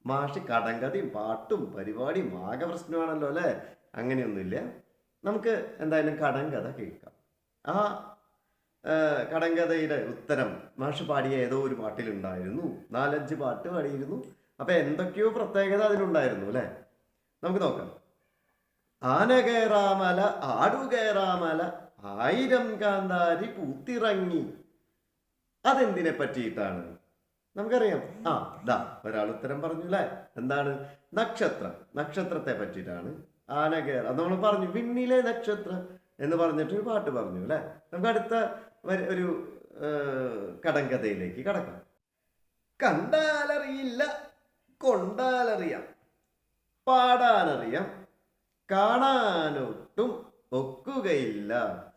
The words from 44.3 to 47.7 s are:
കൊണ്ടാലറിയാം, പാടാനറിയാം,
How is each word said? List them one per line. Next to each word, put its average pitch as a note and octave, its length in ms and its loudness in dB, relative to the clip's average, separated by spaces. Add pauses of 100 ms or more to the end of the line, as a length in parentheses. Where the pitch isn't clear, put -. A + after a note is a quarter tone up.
കൊണ്ടാലറിയാം, G#3 1080 2 (1040)
പാടാനറിയാം, G3+ 1200 4 (640)